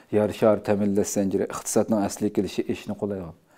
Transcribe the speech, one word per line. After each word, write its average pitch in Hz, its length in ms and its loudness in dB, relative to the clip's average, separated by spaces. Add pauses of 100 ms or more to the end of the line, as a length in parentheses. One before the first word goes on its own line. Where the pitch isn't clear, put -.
(140)
yarışar 104 540 4
təminləş 101 480 0
zənciri, 98 340 0
iqtisadın 113 540 0
əsli 104 340 -2
gəlişi - 320 -2
işini 101 300 -8
qolayğan. 92 340 -6 (240)